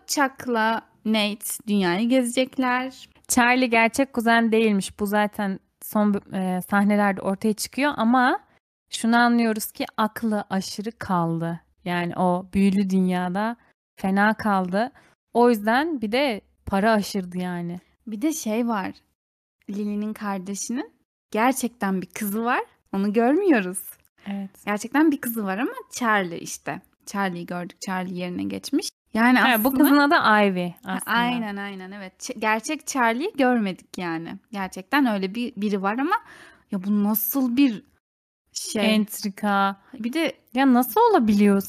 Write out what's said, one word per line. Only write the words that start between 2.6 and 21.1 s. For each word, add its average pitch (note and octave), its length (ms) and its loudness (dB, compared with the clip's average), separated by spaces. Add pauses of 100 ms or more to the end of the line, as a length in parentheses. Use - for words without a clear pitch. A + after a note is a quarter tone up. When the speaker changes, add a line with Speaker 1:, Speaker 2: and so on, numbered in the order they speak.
Speaker 2:
Charlie B3 420 4
gerçek A3+ 440 2
kuzen A#3 380 2
değilmiş. G#3+ 480 2
Bu G#3+ 60 -2
zaten G3+ 540 -2 (240)
son G#3 300 2
bö-, F#3 440 -4
e, F3+ 40 -2
sahnelerde G3+ 600 2
ortaya G3 320 -2
çıkıyor C#4 440 -2
ama B3 420 2 (500)
şunu A#3 280 0
anlıyoruz A#3 540 2
ki - 140 -8 (120)
aklı G#3+ 520 -2
aşırı G3 420 -6
kaldı. E3 680 -2 (260)
Yani F3 300 -4
o F3+ 380 0
büyülü G3 360 2
dünyada F#3 680 0 (400)
fena G3+ 380 2
kaldı. G3 580 -2 (420)
O A#3+ 160 6
yüzden A#3+ 520 0
bir G#3+ 100 -6
de B3 300 0 (240)
para G3+ 260 2
aşırdı F#3+ 460 -2
yani. F3 420 -6 (280)
Speaker 1:
Bir G#3+ 140 -10
de D4+ 120 0
şey A#3 340 -2
var. G3+ 240 -4 (800)
Lily'nin G#3 440 -4
kardeşinin G3+ 800 -8 (400)